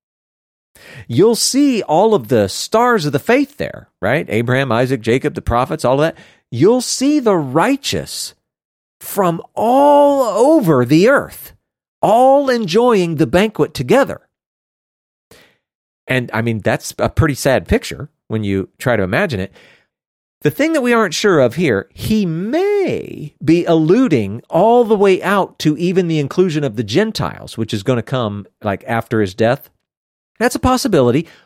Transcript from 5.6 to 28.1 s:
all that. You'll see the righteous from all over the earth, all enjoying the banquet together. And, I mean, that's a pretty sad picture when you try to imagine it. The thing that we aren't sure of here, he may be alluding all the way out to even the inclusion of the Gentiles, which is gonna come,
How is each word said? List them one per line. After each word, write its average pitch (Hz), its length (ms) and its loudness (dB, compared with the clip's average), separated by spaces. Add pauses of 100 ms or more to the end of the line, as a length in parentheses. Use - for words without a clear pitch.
all 131 120 2
that. 156 200 -2 (320)
You'll 202 320 2
see 294 400 -2
the 208 160 2
righteous 147 960 -4 (640)
from 175 420 -2 (140)
all 285 680 4
over 214 640 4
the 160 240 4
earth, - 440 -2 (500)
all 262 460 4
enjoying 214 680 0
the 156 100 2
banquet 175 480 0
together. 160 540 -2 (1800)
And, 127 260 -4
I 110 80 -2
mean, 117 180 -2
that's 110 400 -4
a 110 100 -2
pretty 156 260 0
sad 120 320 0
picture - 420 -4 (180)
when 110 160 -4
you 98 340 -2
try 123 180 0
to 104 80 0
imagine 123 360 -2
it. - 140 -10 (880)
The 147 100 0
thing 311 220 0
that 302 80 0
we 240 120 0
aren't 214 200 0
sure 185 260 2
of 123 160 2
here, 139 380 -2
he 220 320 -2
may 226 1080 -4 (100)
be 160 220 2
alluding 160 840 2
all 226 340 4
the 220 120 0
way 190 280 2
out 190 360 -2
to 151 180 0
even 175 300 0
the 160 120 0
inclusion 156 440 0
of 120 120 -4
the 120 80 -4
Gentiles, 113 720 -4
which 113 160 -6
is 104 100 -4
gonna 123 180 -2
come, 104 440 -6 (160)